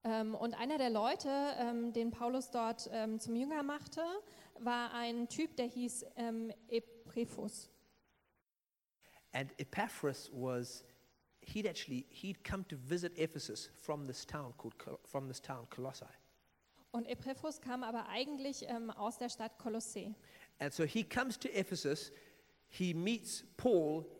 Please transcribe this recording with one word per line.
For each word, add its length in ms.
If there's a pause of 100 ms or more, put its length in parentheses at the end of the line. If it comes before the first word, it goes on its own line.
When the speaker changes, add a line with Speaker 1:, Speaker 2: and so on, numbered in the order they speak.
Speaker 1:
Ähm, 300
und 200
einer 240
der 120
Leute, 380 (300)
ähm, 340
den 180
Paulus 400
dort, 420
ähm, 260
zum 160
Jünger 280
machte, 400 (580)
war 320
ein 360
Typ, 280
der 100
hieß, 400 (100)
ähm, 360 (160)
Epaphras. 1000 (1600)
Speaker 2:
And 260
Epaphras 760
was, 520 (580)
he'd 240
actually, 440
he'd 340
come 240
to 80
visit 420
Ephesus 580
from 300
this 180
town 320
called 220
Col-, 260
from 240
this 120
town 280
Colossae. 380 (840)
Speaker 1:
Und 160
Epaphras 540
kam 220
aber 260
eigentlich, 600
ähm, 220
aus 280
der 100
Stadt 300
Kolossä. 560 (440)
Speaker 2:
And 140
so 120
he 200
comes 340
to 100
Ephesus, 640 (560)
he 260
meets 500 (120)
Paul 500 (140)